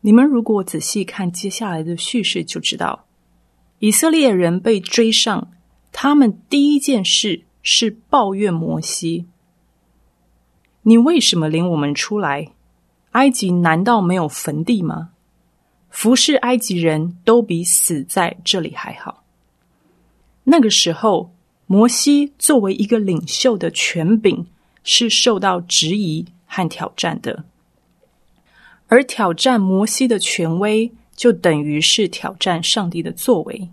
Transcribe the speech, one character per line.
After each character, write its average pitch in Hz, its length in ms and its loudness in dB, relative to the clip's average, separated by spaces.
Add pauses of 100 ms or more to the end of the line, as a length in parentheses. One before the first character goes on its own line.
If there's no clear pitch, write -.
你 208 100 4
们 240 140 8
如 254 180 0
果 208 180 0
仔 170 200 -8
细 196 240 -6
看 180 260 -6
接 190 180 -8
下 208 200 -8
来 160 120 -6
的 170 140 -6
叙 220 260 -4
事 180 220 -4
就 - 160 -10
知 - 160 -4
道， - 300 -6 (760)
以 214 100 2
色 320 200 2
列 302 200 4
人 180 300 0
被 202 220 0
追 226 280 0
上， - 440 -2 (400)
他 277 200 0
们 269 360 4
第 285 240 2
一 285 40 2
件 247 280 0
事 - 400 -2 (160)
是 - 280 0 (200)
抱 208 260 2
怨 196 180 0
摩 165 280 -4
西。 170 460 -6 (1600)
“你 226 120 8
为 311 200 4
什 185 220 0
么 156 80 0
领 165 220 0
我 165 80 0
们 147 180 -2
出 208 240 -6
来？ 147 320 -6 (600)
埃 269 180 4
及 202 200 -2
难 170 320 2
道 220 200 2
没 180 120 0
有 175 140 -2
坟 151 380 -6
地 208 180 0
吗？ 165 280 -8 (760)
服 - 260 0
侍 285 220 2
埃 247 200 0
及 190 200 -4
人 165 460 0
都 233 180 6
比 170 220 -4
死 160 400 0
在 - 400 -2
这 - 160 -2
里 156 160 -8
还 - 200 -12
好。” - 280 -18 (1200)
那 311 160 4
个 220 100 4
时 - 220 0
候， 185 420 0 (340)
摩 202 200 4
西 285 500 2
作 285 220 4
为 196 140 -2
一 202 120 -2
个 226 140 -2
领 180 260 -2
袖 226 320 0
的 165 140 -4
权 180 480 0
柄 180 260 0 (380)
是 240 260 2
受 214 300 2
到 185 220 -2
质 175 340 -2
疑 170 300 -4 (200)
和 180 220 -4
挑 - 300 -8
战 165 240 -4
的， - 240 -10 (1400)
而 240 160 6
挑 202 300 -2
战 240 280 2
摩 190 240 2
西 262 200 -2
的 226 140 0
权 165 400 -2
威 214 320 0 (240)
就 240 160 4
等 165 320 0
于 147 160 -4
是 170 300 0
挑 175 240 -10
战 170 280 -4
上 180 280 -2
帝 170 120 -8
的 165 120 -8
作 202 300 0
为。 180 300 -12